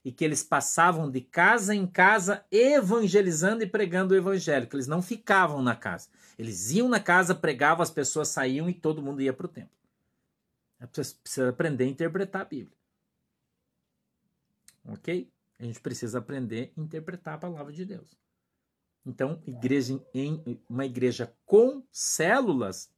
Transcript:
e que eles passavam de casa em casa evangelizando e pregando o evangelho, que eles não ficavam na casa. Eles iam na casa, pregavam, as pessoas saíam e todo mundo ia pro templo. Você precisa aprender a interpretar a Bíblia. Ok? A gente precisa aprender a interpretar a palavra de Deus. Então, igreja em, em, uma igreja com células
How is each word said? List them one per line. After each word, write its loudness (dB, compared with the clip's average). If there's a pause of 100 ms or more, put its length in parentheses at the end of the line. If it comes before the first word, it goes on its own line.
e -8
que -2
eles -2
passavam 2
de -4
casa 2
em 0
casa 4
evangelizando 4
e -2
pregando 0
o 8
evangelho, 0
que -10
eles -4
não 0
ficavam 2
na 2
casa. -10 (300)
Eles -8
iam 2
na 2
casa, 4
pregavam, 2
as -2
pessoas -2
saíam -2
e -2
todo -4
mundo -8
ia 0
pro -10
templo. -20 (1000)
Você -10
precisa -2
aprender -2
a 2
interpretar -4
a -12
Bíblia. -14 (2000)
Ok? -8 (300)
A -14
gente -12
precisa -8
aprender -8
a -10
interpretar -12
a -14
palavra -12
de -12
Deus. -18 (880)
Então, -6
igreja -2 (200)
em, -6
em, -10
uma -6
igreja -4 (100)
com 4
células 0